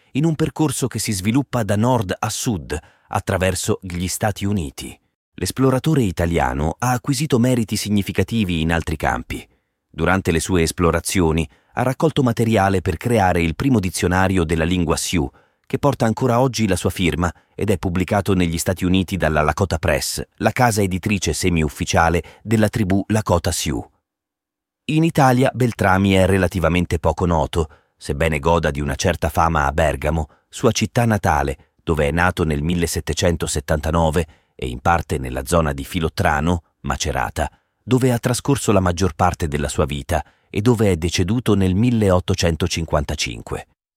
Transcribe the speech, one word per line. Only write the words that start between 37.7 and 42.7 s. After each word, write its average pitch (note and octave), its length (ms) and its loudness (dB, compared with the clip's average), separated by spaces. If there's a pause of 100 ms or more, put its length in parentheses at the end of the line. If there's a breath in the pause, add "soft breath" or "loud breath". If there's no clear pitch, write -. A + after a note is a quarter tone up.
dove B2 300 2
ha B2 80 0
trascorso - 540 0
la F#2+ 80 6
maggior F#2 320 0
parte F2 340 0
della C#2+ 220 -4
sua - 160 0
vita C#2+ 360 -4 (320 soft breath)
e G#2+ 80 -2
dove A2 300 2
è F2 60 2
deceduto G2 580 0
nel F#2+ 200 4
milleottocentocinquantacinque. F2 1900 0 (280)